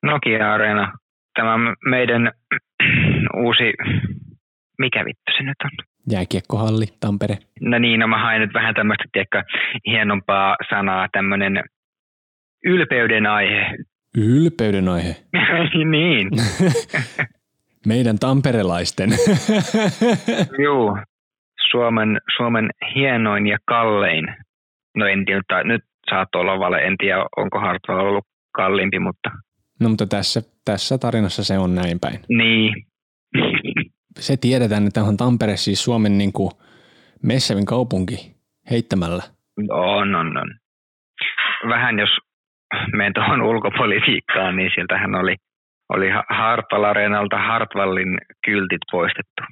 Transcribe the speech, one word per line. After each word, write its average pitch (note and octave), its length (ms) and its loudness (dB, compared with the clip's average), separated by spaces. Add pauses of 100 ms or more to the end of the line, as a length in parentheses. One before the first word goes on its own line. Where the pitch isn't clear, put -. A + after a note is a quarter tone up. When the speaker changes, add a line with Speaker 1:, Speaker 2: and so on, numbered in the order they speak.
Speaker 1:
Nokia-areena, G#2+ 880 2 (420)
tämä A2+ 240 2
m-, A#2 320 -2
meidän A#2+ 420 2 (500)
<clears throat> - 640 2
uusi, A#2 280 2 (1040)
mikä B2 260 -2
vittu - 320 -8
se - 60 -2
nyt C3+ 220 -6
on? D3 60 -4 (400)
Speaker 2:
Jääkiekkohalli, G#2+ 760 0 (140)
Tampere. G#2 380 -2 (220)
Speaker 1:
No A#2 180 0
niin, A#2 220 2
no A2+ 80 2
mä A2 140 2
hain A2+ 180 2
nyt G#2+ 140 -2
vähän A2+ 200 0
tämmöstä, G#2 380 0
tiedätkö, G2 300 -2 (440)
hienompaa G2+ 680 0 (140)
sanaa, F#2+ 420 0
tämmönen G2 500 0 (1000)
ylpeyden A#2+ 640 2
aihe. G#2 440 0 (460)
Speaker 2:
Ylpeyden A2+ 720 2
aihe? F2 280 -2 (160)
Speaker 1:
<laughs> E3 580 0
Niin. D3+ 380 2 (800)
Speaker 2:
<laughs> - 760 -10
Meidän A2+ 320 2
tamperelaisten. A2 920 2 (760)
<laughs> G3+ 800 0
Speaker 1:
Juu. A#2+ 340 2 (720)
Suomen, A2+ 500 2 (160)
Suomen A#2 340 0 (240)
hienoin A2+ 520 2
ja G#2 200 0
kallein. G2+ 580 2 (720)
No G#2+ 100 0
en G2 180 0
tiedä, G2 240 0
tai F#2 160 0
nyt A2+ 180 0 (280)
saattoi F#2+ 300 0
olla F#2+ 180 0
vale, F2+ 200 0
en F2+ 200 2
tiedä, F#2+ 260 0 (120)
onko G2+ 240 -2
Hartwall F#2 400 -2
ollut G2+ 240 0 (280)
kalliimpi, F#2+ 460 0
mutta F#2 320 -4 (500)
Speaker 2:
No A#2+ 80 4
mutta A2 180 2
tässä, G#2 360 -2 (220)
tässä A2+ 340 -2
tarinassa A2 460 0
se F#2+ 140 0
on F2+ 160 2
näin F2 260 -2
päin. - 180 -6 (100)
Speaker 1:
Niin. A2+ 460 2 (640)
<laughs> - 580 -2 (240)
Speaker 2:
Se - 180 -2
tiedetään, A#2 500 2
että G#2 160 0
on G#2 140 2
Tampere A#2 400 2
siis - 280 -2
Suomen G#2+ 340 2
niinku G2 320 0 (720)
messävin A#2 440 0
kaupunki A2+ 720 -2 (340)
heittämällä. F2+ 520 -2 (480)
Speaker 1:
On, G2 440 0
on, E2 220 -2
on. - 180 -8 (1120)
Vähän A#2 300 0
jos G#2 120 0 (880)
menen G2+ 160 0
tuohon A#2 300 0
ulkopolitiikkaan, G#2 1120 0
niin F#2 180 0
sieltähän F#2+ 400 -2
oli, F#2 200 0 (540)
oli F#2+ 220 0
Ha-, G#2 200 -2
Hartwall-areenalta G#2 1080 0
Hartwallin G2 800 -2 (260)
kyltit F#2+ 360 -2 (120)
poistettu. - 600 -4